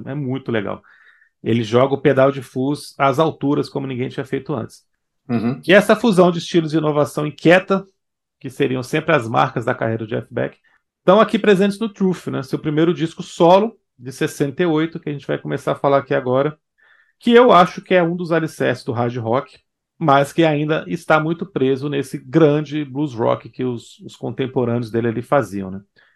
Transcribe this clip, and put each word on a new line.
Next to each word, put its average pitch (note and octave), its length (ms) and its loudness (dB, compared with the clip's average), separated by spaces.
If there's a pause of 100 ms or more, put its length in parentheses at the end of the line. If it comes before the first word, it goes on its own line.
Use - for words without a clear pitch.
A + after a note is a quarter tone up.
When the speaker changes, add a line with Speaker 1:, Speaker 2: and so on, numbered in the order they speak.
(120)
Speaker 1:
é C3+ 40 -8
muito C3 360 -8
legal. G2+ 300 -6 (640)
Ele A#2 200 0
joga B2 300 2
o C#3 80 -4
pedal C3+ 300 4
de C3+ 100 -8
fuzz C3+ 560 -6
às C#3 220 0
alturas, C#3+ 500 -2
como C3+ 180 -8
ninguém C3 220 -6
tinha C3 160 -10
feito C3+ 280 -8
antes. A2 300 -10 (460)
Speaker 2:
Uhum. A#2 360 -2
Speaker 1:
E E3 80 4
essa G3+ 220 6
fusão F#3 360 4
de E3+ 80 -4
estilos D#3+ 340 -2
e D#3+ 40 2
inovação D3 500 -2
inquieta, F#3 580 2 (540)
que C3+ 100 -12
seriam B2+ 340 -2
sempre D#3 320 -2
as A#2 120 0
marcas B2+ 380 -2
da B2 100 -2
carreira A2+ 300 -4
do G#2+ 40 -12
Jeff A#2+ 220 -8
Beck, B2+ 260 -6 (420)
estão G3 220 4
aqui G#3+ 160 0
presentes G3+ 420 2
no A3+ 120 -6
Truth, F#3 360 -2
né? C3+ 160 -6
Seu C#3+ 160 -6
primeiro D#3+ 340 0
disco D#3+ 280 -6
solo, F#3+ 560 4 (200)
de B2 140 -16
sessenta D3 520 -4
e - 20 0
oito, D#3+ 340 -2
que D3+ 100 -12
a D3 40 -6
gente C#3+ 140 -14
vai D3 100 -4
começar C#3+ 360 -6
a - 20 -8
falar C#3 240 2
aqui C3+ 140 -6
agora, C#3 440 -2 (600)
que A#3+ 120 0
eu A#3+ 200 8
acho F3+ 300 4
que - 120 -4
é F3+ 100 4
um E3+ 120 -2
dos F3 160 -6
alicerces C#3+ 520 -2
do - 80 -8
hard A#2+ 260 -4
rock, A#2 420 -4 (380)
mas C#3+ 360 2
que E3+ 100 2
ainda D3+ 440 0
está E3 320 0
muito E3 260 -4
preso C3+ 420 -2
nesse C#3+ 300 -6
grande D3 640 2
blues C#3 300 -6
rock A#2+ 360 -2
que B2+ 140 -8
os, B2 360 -8
os - 160 -20
contemporâneos B2 760 -4
dele A#2 160 -2
ali A#2 140 -4
faziam, G2+ 500 -2
né? G2 80 -12 (360)